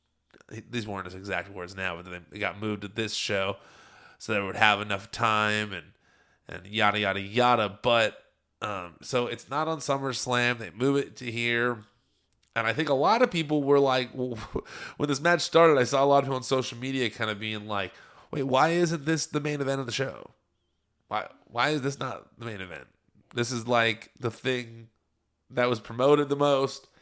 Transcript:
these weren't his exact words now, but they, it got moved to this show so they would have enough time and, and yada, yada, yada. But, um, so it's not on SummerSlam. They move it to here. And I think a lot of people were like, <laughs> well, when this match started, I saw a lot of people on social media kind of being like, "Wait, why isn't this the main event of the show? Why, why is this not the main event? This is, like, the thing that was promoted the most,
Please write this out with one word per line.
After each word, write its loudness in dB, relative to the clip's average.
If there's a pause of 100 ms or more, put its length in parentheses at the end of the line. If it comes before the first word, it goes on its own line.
(680)
these -4
weren't -6
his -12
exact -4
words -12
now, -4
but -14
they, -14
it -10
got -4
moved -4
to -8
this -4
show -2 (640)
so -6
they 0
would -4
have 4
enough -4
time 2
and, -10 (600)
and -14
yada, 2
yada, 0
yada. 0
But, 2 (440)
um, -8
so -2
it's -10
not -2
on -4
SummerSlam. 0
They -12
move 2
it -2
to -8
here. 0 (760)
And 0
I 0
think -2
a 4
lot 4
of 2
people 0
were 6
like, 2
<laughs> -20
well, -6 (600)
when -2
this 0
match 4
started, 6
I 4
saw 2
a 6
lot 8
of 2
people -2
on -4
social 0
media -2
kind -4
of -4
being -6
like, -4 (360)
"Wait, -4
why 4
isn't 0
this 0
the -4
main -4
event -2
of -6
the -8
show? -6 (760)
Why, -4 (180)
why 0
is 0
this -4
not -8 (100)
the -14
main -8
event? -12 (460)
This -2
is, -4
like, 2
the -2
thing -6 (600)
that 0
was 0
promoted 2
the 2
most, 0 (140)